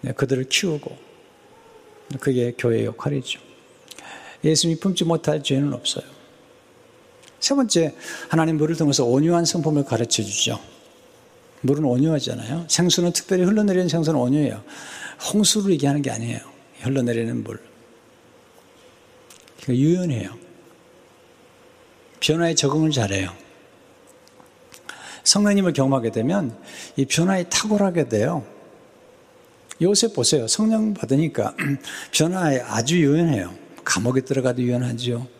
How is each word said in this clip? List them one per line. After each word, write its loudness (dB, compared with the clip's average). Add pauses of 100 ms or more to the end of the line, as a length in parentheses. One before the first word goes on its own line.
네, -6
그들을 0
키우고, -4 (1200)
그게 0
교회의 2
역할이죠. -6 (1040)
예수님이 2
품지 -2
못할 0
죄는 0
없어요. -6 (1400)
세 0
번째, 2 (340)
하나님 2
물을 2
통해서 2
온유한 4
성품을 0
가르쳐 -2
주죠. -4 (1000)
물은 0
온유하잖아요. -2
생수는, 2
특별히 0
흘러내리는 2
생수는 0
온유해요. 0 (680)
홍수를 2
얘기하는 2
게 -2
아니에요. -6 (400)
흘러내리는 -2
물. -12 (2000)
그러니까 0
유연해요. -2 (1800)
변화에 2
적응을 2
잘해요. -2 (1900)
성령님을 4
경험하게 2
되면 -2 (380)
이 2
변화에 2
탁월하게 0
돼요. 0 (1400)
요셉 2
보세요. 0
성령 0
받으니까 0 (300)
<clears throat> -14
변화에 2
아주 0
유연해요. 2 (300)
감옥에 0
들어가도 0
유연하지요. -2 (140)